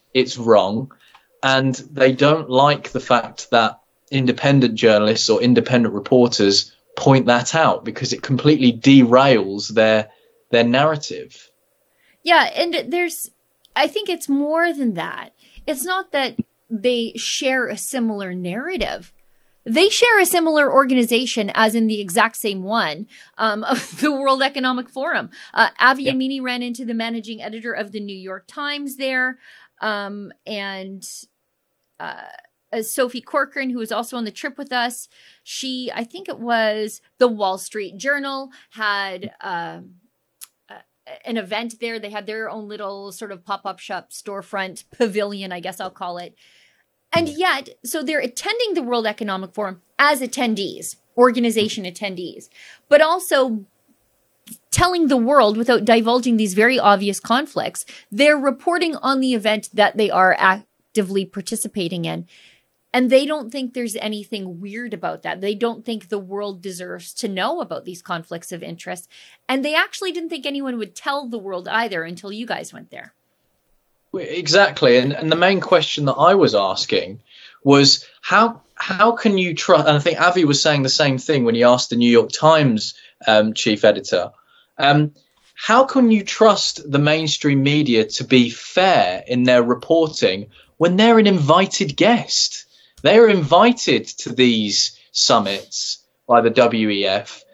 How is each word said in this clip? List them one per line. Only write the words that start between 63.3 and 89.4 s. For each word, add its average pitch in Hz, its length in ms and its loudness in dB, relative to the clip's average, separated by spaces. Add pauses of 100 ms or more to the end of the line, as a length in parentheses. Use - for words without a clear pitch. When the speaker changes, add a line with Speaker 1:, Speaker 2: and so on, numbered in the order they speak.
Speaker 2:
think 262 220 -10
there's 233 240 -8
anything 202 640 -10
weird 214 320 -12
about 165 300 -8
that. 170 180 -8
They 202 140 -4
don't 233 300 -6
think 226 240 -10
the 208 100 -8
world 196 420 -10
deserves 180 540 -14
to 220 140 -8
know 214 320 -4
about 175 260 -10
these 180 160 -14
conflicts 170 500 -12
of 170 100 -12
interest. 170 460 -14 (400)
And 269 160 -4
they 302 100 -4
actually 370 380 -4
didn't 330 160 -10
think 302 160 -10
anyone 277 340 -8
would 208 160 -10
tell 285 340 -8
the 233 100 -10
world 185 300 -10
either 196 360 -4
until 175 280 -14
you 220 140 -12
guys - 260 -10
went - 180 -20
there. - 240 -20 (1000)
Speaker 1:
Exactly. 156 840 2
And, 135 160 2
and 156 180 -4
the 160 40 2
main 180 240 2
question 151 440 0
that 135 100 0
I 170 200 4
was 147 200 4
asking 95 680 -2 (420)
was 139 400 6 (160)
how, 226 400 2 (140)
how 202 380 2
can 208 260 0
you 180 160 -2
trust, 156 340 4
and 151 80 4
I 147 40 0
think 156 200 0
Avi 175 240 4
was 143 160 2
saying 147 220 2
the 131 80 0
same 135 260 2
thing 131 280 0
when 117 100 2
he 117 100 4
asked 123 240 4
the 117 80 -4
New 120 140 4
York 113 200 6
Times, 151 640 2 (340)
um, 107 280 4
chief 110 320 0
editor, 95 460 0 (440)
um, 147 380 2 (400)
how 247 300 2
can 254 260 4
you 208 140 2
trust 196 680 2
the 139 80 2
mainstream 147 640 2
media 135 420 2
to - 200 -8
be 123 260 4
fair 127 760 2
in 123 180 0